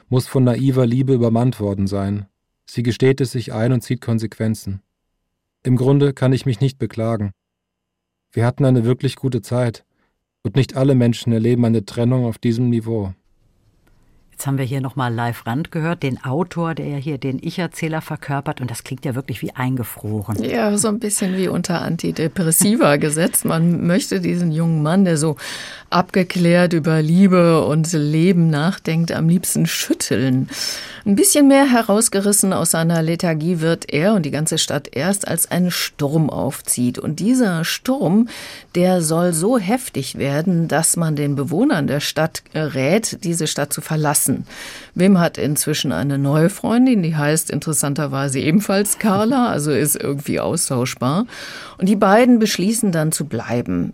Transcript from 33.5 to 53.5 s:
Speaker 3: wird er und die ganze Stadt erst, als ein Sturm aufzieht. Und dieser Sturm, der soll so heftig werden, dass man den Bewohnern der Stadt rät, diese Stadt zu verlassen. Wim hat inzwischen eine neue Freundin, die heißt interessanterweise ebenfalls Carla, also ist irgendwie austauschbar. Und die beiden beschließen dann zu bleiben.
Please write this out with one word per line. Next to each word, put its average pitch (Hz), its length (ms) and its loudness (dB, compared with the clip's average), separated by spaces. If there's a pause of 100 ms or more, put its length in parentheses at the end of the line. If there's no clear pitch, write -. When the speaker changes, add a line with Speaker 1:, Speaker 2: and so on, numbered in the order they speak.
Speaker 3:
wird 160 320 -2
er 180 220 2
und 180 120 0
die 139 60 -6
ganze 156 260 -2
Stadt - 380 -4
erst, 185 320 -2
als - 240 -4
ein 180 180 0
Sturm 147 600 -2
aufzieht. 123 680 -4
Und - 220 -6
dieser 202 440 2
Sturm, 226 680 0 (440)
der 180 280 2
soll 165 320 0
so 196 240 2
heftig 202 600 -4
werden, 160 500 0
dass 156 300 0
man 160 180 0
den 143 200 -2
Bewohnern 160 520 0
der 135 120 0
Stadt - 440 -4 (100)
rät, 156 720 -2
diese 165 240 -2
Stadt - 260 -4
zu 160 80 -8
verlassen. 147 500 0 (640)
Wim 190 240 6
hat 165 180 0
inzwischen 147 540 -2
eine 139 260 -2
neue 151 320 2
Freundin, 233 540 2
die 160 140 0
heißt 151 320 0
interessanterweise 143 920 -2
ebenfalls 196 580 0
Carla, 226 520 2
also 147 220 -2
ist 143 260 0
irgendwie - 420 -4
austauschbar. 131 840 -2 (540)
Und 185 100 0
die 208 80 4
beiden 226 420 6
beschließen 208 540 0
dann 156 180 0
zu 156 140 -4
bleiben. 113 680 -4